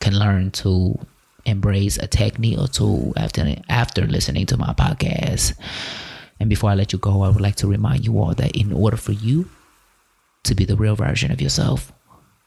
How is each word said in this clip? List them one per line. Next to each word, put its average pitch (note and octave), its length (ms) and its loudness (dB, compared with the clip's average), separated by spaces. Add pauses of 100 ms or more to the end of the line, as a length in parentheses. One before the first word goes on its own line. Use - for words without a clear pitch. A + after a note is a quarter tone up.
can G2+ 180 0
learn G2 340 2
to F#2 460 2 (460)
embrace G2+ 540 0
a - 80 -6
technique A2 520 0
or - 80 2
two G#2 480 0
after, - 420 -2 (120)
after - 380 0
listening - 400 -2
to B2 100 0
my - 160 -2
podcast. - 800 0 (880)
And G#2+ 80 2
before G#2 220 2
I G2+ 60 4
let G2 180 0
you F#2 40 -2
go, G2 220 2
I G2 80 4
would G#2 140 4
like G2+ 140 2
to - 100 0
remind G#2 400 0
you A2+ 120 2
all - 140 0
that - 240 -2
in G2+ 160 0
order G#2+ 240 2
for G#2 160 -4
you A#2 380 0 (960)
to - 80 2
be G2 100 2
the - 120 2
real G#2+ 200 2
version C3+ 340 -2
of C3 100 -2
yourself, C3+ 520 -2 (540)